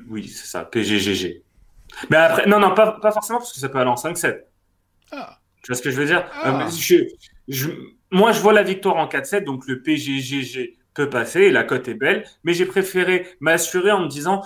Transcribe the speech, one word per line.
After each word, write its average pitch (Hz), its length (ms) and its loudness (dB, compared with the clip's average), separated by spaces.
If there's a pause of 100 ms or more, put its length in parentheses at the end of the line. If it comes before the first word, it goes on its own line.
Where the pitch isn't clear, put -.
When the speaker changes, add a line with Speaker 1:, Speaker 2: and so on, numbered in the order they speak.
Speaker 1:
oui, 110 200 -10
c'est - 180 -18
ça, 85 200 -10
P 113 180 -2
G 101 160 0
G 98 160 -2
G. 87 280 -8 (680)
Mais 156 60 6
après, 165 280 4
non, 208 140 6
non, 190 160 4
pas, 214 160 6
pas 214 200 0
forcément, 214 280 -2
parce - 140 -14
que 135 60 -14
ça 135 100 -6
peut 131 100 -2
aller 127 100 2
en 123 60 2
cinq 156 200 -6
sept. - 300 -4 (680)
Speaker 2:
Ah. - 280 -16 (240)
Speaker 1:
Tu - 80 -8
vois 123 60 -4
ce - 40 -10
que 147 80 -4
je 127 60 -2
veux 143 100 -2
dire ? 165 240 0 (140)
Speaker 2:
Ah. 135 240 -2
Speaker 1:
Euh, - 20 -8
je, - 280 2 (500)
je, 139 220 -6 (420)
moi, 208 220 4
je 214 80 -2
vois 214 120 6
la 208 80 6
victoire 190 360 0
en 151 100 0
quatre 135 180 -6
sept, 202 200 -4
donc 135 200 -8
le 131 160 -8
P 156 140 0
G 135 240 -4
G 131 240 -6
G 123 340 -10 (160)
peut 139 160 -2
passer, 127 340 0
et 196 80 6
la 120 120 4
cote 127 240 -4
est 113 80 -6
belle, 156 300 0 (180)
mais 170 100 0
j'ai 170 120 2
préféré 185 600 0 (140)
m'assurer 170 520 2
en 196 100 2
me 170 80 -2
disant, 170 360 -4